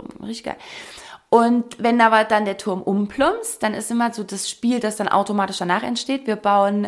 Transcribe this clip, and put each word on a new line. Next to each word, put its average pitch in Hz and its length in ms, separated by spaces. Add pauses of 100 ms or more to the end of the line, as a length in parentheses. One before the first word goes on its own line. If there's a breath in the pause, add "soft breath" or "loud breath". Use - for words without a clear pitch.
(220)
richtig 226 220
geil. - 140 (720 loud breath)
Und 233 520
wenn 233 200
aber 220 220
dann 214 220
der 196 120
Turm 185 240
umplumpst, 269 800
dann 220 140
ist 214 160
immer 233 220
so 214 100
das 196 260
Spiel, 240 300
das 214 160
dann 202 120
automatisch 196 500
danach 185 260
entsteht. 262 420
Wir 214 100
bauen 202 520